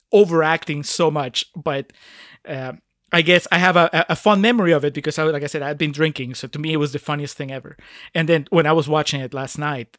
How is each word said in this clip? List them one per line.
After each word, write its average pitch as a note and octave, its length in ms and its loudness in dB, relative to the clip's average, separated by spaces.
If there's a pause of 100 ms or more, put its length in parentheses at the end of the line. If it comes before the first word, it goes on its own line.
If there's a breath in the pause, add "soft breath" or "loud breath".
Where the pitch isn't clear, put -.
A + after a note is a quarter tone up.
(120)
overacting E3 720 2
so D#3+ 280 0
much, C#3+ 340 -4 (100)
but, C#3+ 380 -4 (560 loud breath)
uh, C3 240 -10 (400)
I E3+ 100 4
guess F3 280 4
I F3 80 4
have F3+ 180 4
a, E3+ 160 6
a, E3 180 2
a D#3+ 60 0
fond G3+ 240 4
memory G#3+ 300 2
of E3+ 140 4
it D3 100 -2
because, D3+ 240 -6
I, D#3+ 60 -2
like D3+ 180 -2
I D3 40 -6
said, D3 160 -6
I'd D3 160 -6
been D3+ 120 0
drinking, C#3 440 -4
so - 120 -10
to D3 140 -12
me D#3 120 -4
it D#3 40 0
was D3 160 0
the C#3 80 -6
funniest D3 360 -6
thing C#3 140 -10
ever. C3+ 260 -14 (380 loud breath)
And E3 140 0
then E3 220 2
when E3 160 4
I D3+ 60 2
was D#3 160 2
watching D3+ 320 -2
it C3 140 -10
last C3+ 240 -8
night, C#3+ 400 -8